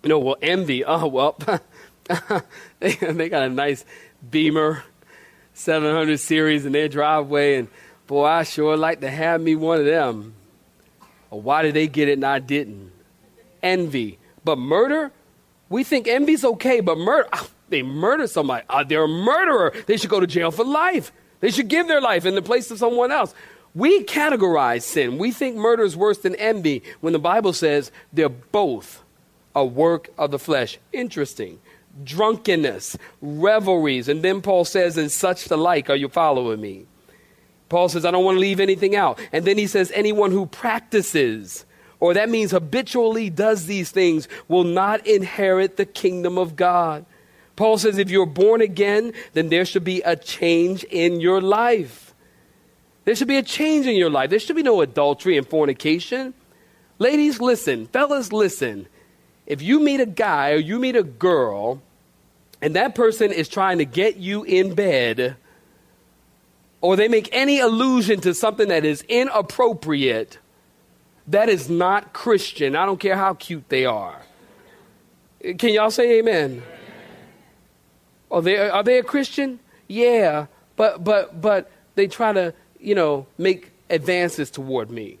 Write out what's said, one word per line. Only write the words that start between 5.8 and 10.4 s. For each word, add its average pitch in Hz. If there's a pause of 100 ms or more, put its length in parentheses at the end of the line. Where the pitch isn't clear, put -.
hundred 156
series 156
in 135
their 151
driveway, 143
and 120 (380)
boy, 143
I 165
sure 156
like 160
to 135
have 160
me 160
one 160
of 147
them. 120 (960)